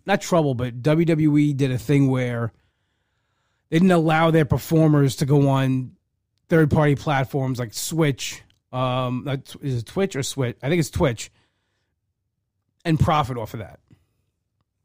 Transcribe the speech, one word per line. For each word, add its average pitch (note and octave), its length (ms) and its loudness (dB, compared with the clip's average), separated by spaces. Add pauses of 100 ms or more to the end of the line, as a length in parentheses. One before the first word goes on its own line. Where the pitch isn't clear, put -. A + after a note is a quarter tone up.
not G3+ 160 0
trouble, D3+ 340 0
but B2 280 -6
W D#3 240 2
W D#3 320 2
E D3 160 2
did C3 160 0
a B2+ 80 -2
thing C#3 300 2
where B2 440 -2 (1160)
they D#3+ 80 0
didn't F#3 120 4
allow E3 400 2
their D#3+ 140 4
performers D3+ 720 2
to D3 100 -4
go C#3 220 4
on C3 480 -2 (520)
third-party D3+ 480 2
platforms C3+ 600 -2
like A#2 160 -8
Twitch, - 680 -4 (300)
um, B2+ 540 -4
uh, C#3 120 -6
tw-, - 240 -20
is C3 160 -4
it G#2+ 80 -8
Twitch F#3+ 300 -4
or C3+ 60 -4
Switch? B2 400 -6
I C3 60 -6
think E3+ 100 0
it's D#3 120 -4
Twitch, B2+ 420 -4 (1500)
and D#3+ 160 2
profit C#3 380 0
off G#2+ 160 -10
of A2 60 -10
that. D2 200 -16 (1040)